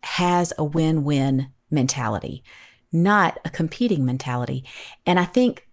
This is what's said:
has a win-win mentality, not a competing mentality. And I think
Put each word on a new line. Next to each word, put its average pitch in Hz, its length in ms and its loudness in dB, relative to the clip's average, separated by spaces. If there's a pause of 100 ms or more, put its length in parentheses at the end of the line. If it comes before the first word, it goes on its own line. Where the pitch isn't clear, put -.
has 175 540 0
a 156 60 -2
win-win 147 840 0 (220)
mentality, 131 720 -2 (480)
not 185 540 2
a 160 40 -6
competing 165 560 -2
mentality. 127 580 -4 (420)
And 180 120 4
I 180 80 2
think - 480 0